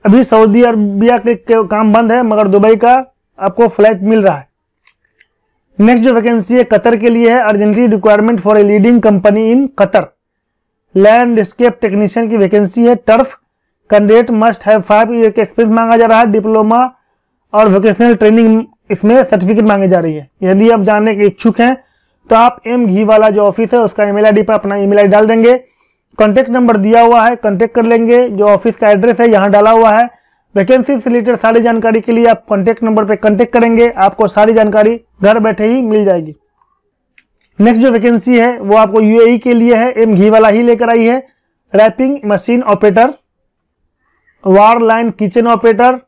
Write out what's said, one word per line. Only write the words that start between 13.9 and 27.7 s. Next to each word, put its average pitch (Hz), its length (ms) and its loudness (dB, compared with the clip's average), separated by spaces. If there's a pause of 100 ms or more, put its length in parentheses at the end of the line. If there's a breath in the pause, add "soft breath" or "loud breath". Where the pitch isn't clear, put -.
candidate 214 420 2
must 214 340 -2
have 214 160 0
five 220 280 0
year 226 220 0
का 220 100 -2
experience 220 320 -2
मांगा 226 220 0
जा 233 100 2
रहा 220 120 2
है, 240 80 2
diploma 220 580 0 (680)
और 214 160 2
vocational 208 460 2
training 220 480 2 (280)
इसमें 226 340 0
certificate 214 400 -2
मांगी 202 240 0
जा 180 100 0
रही 165 160 -4
है। 143 140 -16 (140)
यदि 196 280 2
आप 226 100 0
जाने 208 340 -2
के 208 120 0
इच्छुक 208 340 -2
हैं 254 160 0 (540)
तो 220 60 2
आप 240 300 0
एम 240 200 -2
घी 202 180 -2
वाला 214 260 2
जो 208 140 -2
office 214 300 -2
है 240 60 0
उसका 208 240 -4
email 208 200 -2
ID 214 180 2
पर 214 120 -2
अपना 202 220 -4
email 202 220 0
ID 202 120 2
डाल 208 160 2
देंगे, 226 280 2 (640)
Contact 214 320 0
number 240 260 0
दिया 214 240 2
हुआ 233 240 2
है, 240 120 0
contact 214 380 -4